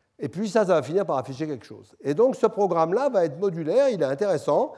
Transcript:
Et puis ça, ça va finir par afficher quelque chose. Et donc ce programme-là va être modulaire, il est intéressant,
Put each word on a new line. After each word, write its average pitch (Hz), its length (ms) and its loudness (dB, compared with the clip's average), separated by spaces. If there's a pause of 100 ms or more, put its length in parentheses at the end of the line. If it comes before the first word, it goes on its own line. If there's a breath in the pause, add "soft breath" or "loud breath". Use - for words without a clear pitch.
(180)
Et - 120 -8
puis 190 180 -6
ça, 214 160 2
ça 185 80 2
va 156 100 4
finir 160 220 -2
par 160 140 -2
afficher 131 280 -6
quelque 139 200 -10
chose. 101 340 -20
Et 143 140 -2
donc 240 220 4
ce 233 100 2
programme-là 196 640 0
va 190 160 2
être 147 120 -8
modulaire, 190 520 0
il 196 100 -4
est 147 60 2
intéressant, 151 720 0